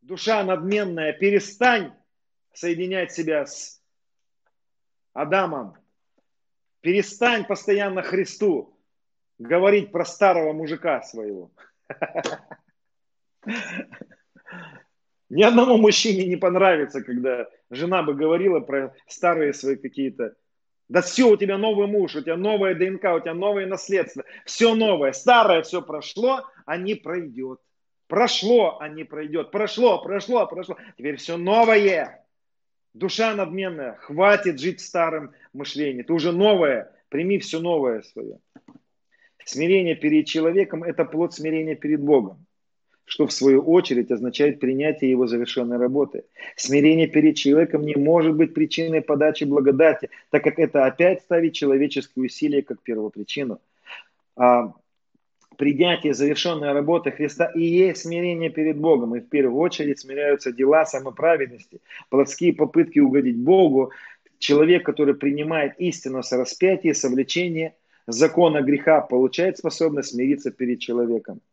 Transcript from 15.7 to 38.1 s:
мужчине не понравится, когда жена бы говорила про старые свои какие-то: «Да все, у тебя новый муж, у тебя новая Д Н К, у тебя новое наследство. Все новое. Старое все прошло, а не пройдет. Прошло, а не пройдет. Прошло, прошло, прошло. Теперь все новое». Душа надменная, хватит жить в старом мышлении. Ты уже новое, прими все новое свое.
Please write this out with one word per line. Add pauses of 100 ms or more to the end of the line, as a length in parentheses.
мужчине
не
понравится,
когда (220)
жена
бы
говорила
про (120)
старые
свои
какие-то: (540)
«Да
все,
у
тебя
новый
муж,
у
тебя
новая
Д
Н
К,
у
тебя
новое
наследство. (200)
Все
новое.
Старое
все
прошло, (240)
а
не
пройдет. (480)
Прошло,
а
не
пройдет.
Прошло,
прошло,
прошло. (220)
Теперь
все
новое». (720)
Душа
надменная,
хватит
жить
в
старом (240)
мышлении.
Ты
уже
новое, (160)
прими
все
новое
свое. (1080)